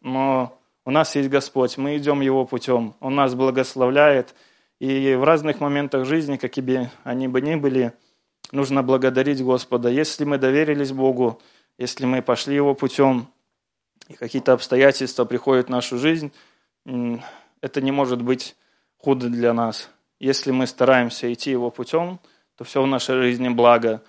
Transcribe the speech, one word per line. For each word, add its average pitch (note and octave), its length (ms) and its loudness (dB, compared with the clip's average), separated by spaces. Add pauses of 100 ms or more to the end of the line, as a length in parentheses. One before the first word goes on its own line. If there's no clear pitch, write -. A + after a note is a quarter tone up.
но C3 580 -2 (260)
у C3 60 -8
нас D3+ 260 2
есть C#3 120 0
Господь, C3+ 480 0
мы C#3+ 200 -4
идем C#3+ 260 0
Его C3+ 240 0
путем, A#2 540 -2
Он C3+ 160 -6
нас C3+ 180 2
благословляет, C3 1000 2 (440)
и C3+ 360 0
в B2+ 100 2
разных D3+ 360 2
моментах C#3+ 440 -2
жизни, C#3+ 320 -2
какие B2+ 280 -6
бы B2+ 260 -2 (120)
они B2+ 260 -4
бы B2+ 120 0
ни D3+ 160 0
были, C3 380 0 (580)
нужно C3+ 300 0
благодарить C3 600 2
Господа. B2+ 460 0
Если D3 360 -2
мы C#3+ 140 0
доверились C#3+ 540 0
Богу, B2+ 480 0 (380)
если B2+ 260 -6
мы B2+ 180 0
пошли C3 320 -2
Его C#3+ 200 2
путем, C3+ 520 0 (840)
и - 40 -20
какие-то B2+ 400 0
обстоятельства B2+ 720 2
приходят B2 420 0
в - 40 -10
нашу B2 280 -4
жизнь, D3+ 320 -2 (540)
м, A#2+ 380 -6 (400)
это C#3 180 -6
не C3+ 100 0
может B2+ 320 -2
быть B2 320 -4 (440)
худо B2+ 300 0
для A#2+ 240 0
нас. A#2 380 -4 (300)
Если C3+ 320 0
мы B2+ 140 0
стараемся B2 680 2
идти B2+ 180 -8
Его B2 200 -2
путем, F3 500 -6 (360)
то - 80 -16
все C3+ 180 -2
в C3+ 40 2
нашей C3 300 0
жизни B2 320 0
благо, A#2 600 4